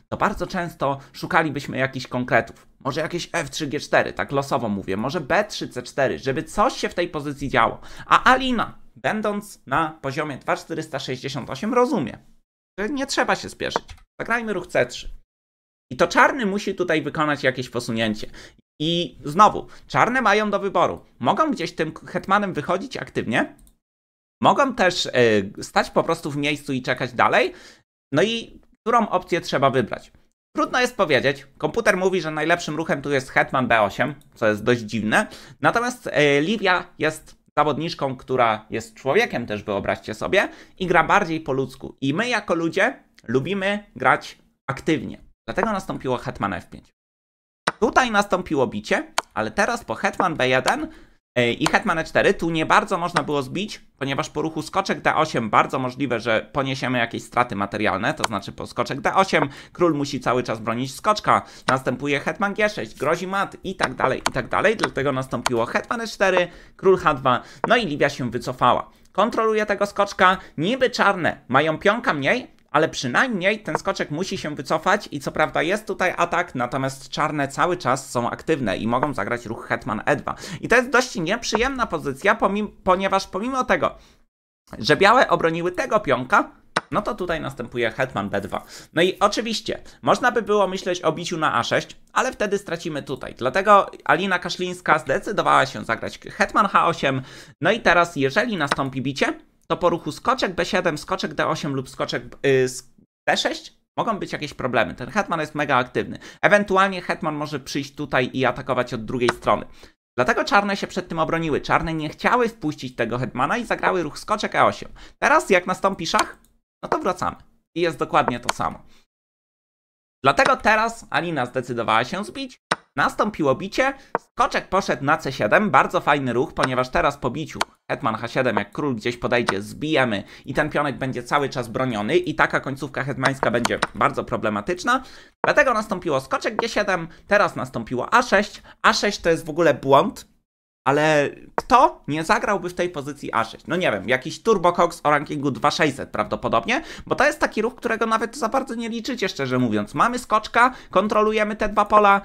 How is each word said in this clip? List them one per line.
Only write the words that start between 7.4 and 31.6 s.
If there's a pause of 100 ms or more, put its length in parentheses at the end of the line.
działo. (260)
A
Alina, (180)
będąc
na
poziomie
dwa
czterysta
sześćdziesiąt
osiem,
rozumie, (600)
że
nie
trzeba
się
spieszyć. (360)
Zagrajmy
ruch
C
trzy. (840)
I
to
czarny
musi
tutaj
wykonać
jakieś
posunięcie. (520)
I
znowu, (200)
czarne
mają
do
wyboru. (140)
Mogą
gdzieś
tym (140)
hetmanem
wychodzić
aktywnie, (840)
mogą
też,
e, (500)
stać
po
prostu
w
miejscu
i
czekać
dalej. (600)
No
i (200)
którą
opcję
trzeba
wybrać? (440)
Trudno
jest
powiedzieć. (120)
Komputer